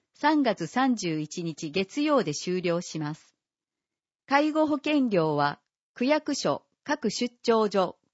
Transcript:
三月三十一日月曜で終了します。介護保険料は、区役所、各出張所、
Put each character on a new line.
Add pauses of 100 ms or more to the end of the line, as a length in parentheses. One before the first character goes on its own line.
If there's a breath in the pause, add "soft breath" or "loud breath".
(160)
三
月
三
十
一
日
月
曜
で
終
了
し
ま
す。 (880)
介
護
保
険
料
は、 (400)
区
役
所、 (220)
各
出
張
所、 (160)